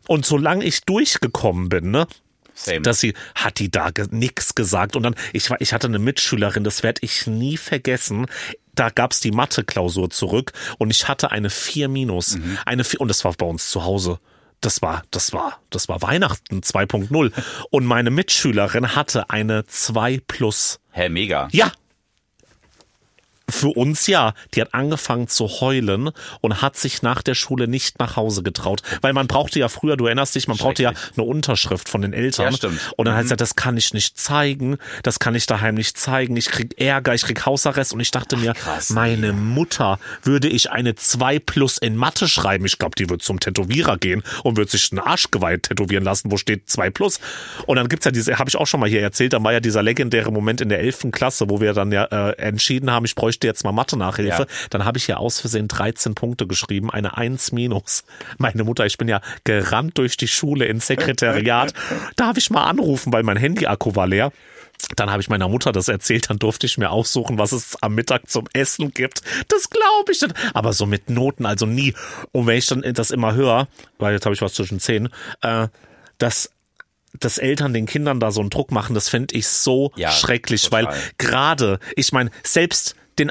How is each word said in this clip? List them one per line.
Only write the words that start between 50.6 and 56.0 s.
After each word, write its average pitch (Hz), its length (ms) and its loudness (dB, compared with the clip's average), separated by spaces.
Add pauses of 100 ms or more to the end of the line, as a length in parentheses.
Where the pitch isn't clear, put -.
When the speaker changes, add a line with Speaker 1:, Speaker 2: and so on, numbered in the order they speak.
Speaker 1:
in 110 80 0
der 101 80 2
elften 127 320 -2
Klasse, 120 400 0
wo 101 100 0
wir 104 140 2
dann 101 180 2
ja, 98 120 4
äh, 101 340 0
entschieden 127 520 0
haben, 117 140 2
ich 113 100 -2
bräuchte - 280 0
jetzt 113 220 0
mal 101 80 0
Mathe-Nachhilfe. 101 720 0
Speaker 2:
Ja. - 40 0 (240)
Speaker 1:
Dann 101 140 -2
hab 120 120 0
ich - 120 -4
ja 107 80 0
aus - 240 -2
Versehen 113 260 -2
dreizehn 107 480 -2